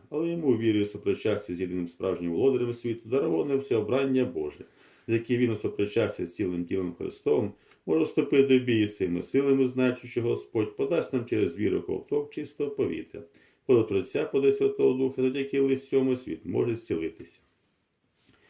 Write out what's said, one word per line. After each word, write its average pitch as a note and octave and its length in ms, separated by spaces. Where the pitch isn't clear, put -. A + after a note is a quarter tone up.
але D#3+ 180
йому E3+ 180
у A#2+ 120
вірі G#2+ 260
сопричастя G2+ 720
з F2 60
єдиним F2+ 280
справжнім F2 440
володарем A#2+ 400
світу A#2 360
дароване D3 480
всеобрання B2+ 680
Боже, D#2 400
з A2+ 40
яким A#2 260
він B2 120
у A2 60
сопричасті G2+ 720
з - 80
цілим F2+ 300
тілом F#2 340
Христовим A#2 540
може D#3+ 180
вступити C3+ 540
в B2+ 40
бій A2+ 240
з G#2 100
цими F2 260
силами, C3+ 440
знаючи, B2 420
що A#2+ 140
Господь A#2 540
подасть C#3 360
нам A#2+ 120
через G#2+ 320
віру G2 260
ковток D3 480
чистого C#3+ 400
повітря, - 520
коли A#2+ 160
Отця G#2+ 420
подасть C3+ 340
Святого C3+ 340
Духа, B2+ 300
завдяки C3+ 380
листьому C3 560
світ E2 280
може A#2 300
зцілитися. - 640